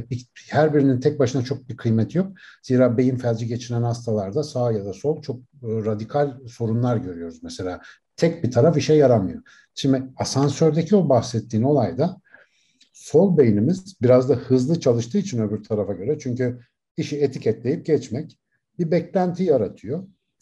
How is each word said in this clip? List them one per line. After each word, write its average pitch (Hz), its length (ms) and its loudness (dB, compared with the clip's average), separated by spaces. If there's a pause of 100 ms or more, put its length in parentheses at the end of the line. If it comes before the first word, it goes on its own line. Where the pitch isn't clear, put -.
(100)
ik-, 120 160 -10 (240)
her 151 240 2
birinin 135 260 2
tek 147 180 0
başına 131 260 0
çok - 240 -8
bir - 80 -12
kıymeti 113 420 0
yok. 190 180 -4 (260)
Zira 127 360 2
beyin 127 180 2
felci 117 300 -2
geçiren 120 360 -4
hastalarda 117 600 -2
sağ 123 300 -2
ya 101 120 -4
da 101 80 -8
sol 151 300 -4
çok, 123 160 -10
e, - 40 -20 (200)
radikal 110 840 -4
sorunlar 117 480 -2
görüyoruz. 87 460 -10
Mesela 90 380 -10 (360)
tek 170 280 -2
bir 120 60 -2
taraf 139 260 4
işe 156 180 2
yaramıyor. 123 480 4 (320)
Şimdi 135 280 0 (140)
asansördeki 151 800 2
o 170 120 2
bahsettiğin 113 540 0
olayda 139 580 0 (720)
sol 180 460 2
beynimiz 120 640 2
biraz 127 260 6
da 139 60 4
hızlı 131 460 0
çalıştığı 117 380 0
için 120 240 -2
öbür 104 220 -4
tarafa 104 280 -4
göre, 98 260 -4
çünkü 123 420 -4 (360)
işi 147 220 -6
etiketleyip 135 680 -2
geçmek, - 520 -4 (400)
bir 170 120 -2
beklenti 180 540 -2
yaratıyor. 131 640 -2 (360)